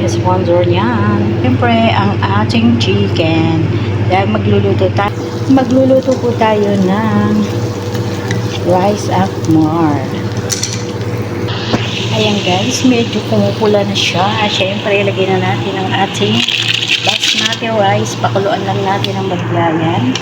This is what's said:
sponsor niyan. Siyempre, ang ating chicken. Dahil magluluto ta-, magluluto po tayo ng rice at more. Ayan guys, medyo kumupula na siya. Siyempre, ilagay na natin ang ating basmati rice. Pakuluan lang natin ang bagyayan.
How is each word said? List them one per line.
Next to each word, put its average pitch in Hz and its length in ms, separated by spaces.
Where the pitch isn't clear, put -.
sponsor 175 560
niyan. 208 560
Siyempre, 233 480
ang 202 240
ating 226 640
chicken. 165 800
Dahil 202 240
magluluto 196 640
ta-, 208 160
magluluto 262 640
po 240 240
tayo 214 400
ng 208 500
rice 180 480
at 185 160
more. 156 480
Ayan 208 240
guys, 196 400
medyo 233 480
kumupula 208 560
na 196 80
siya. 202 560
Siyempre, 202 560
ilagay 190 240
na 185 80
natin 190 400
ang 190 320
ating 214 320
basmati 226 640
rice. 208 480
Pakuluan 196 480
lang 190 160
natin 196 320
ang 190 160
bagyayan. 170 800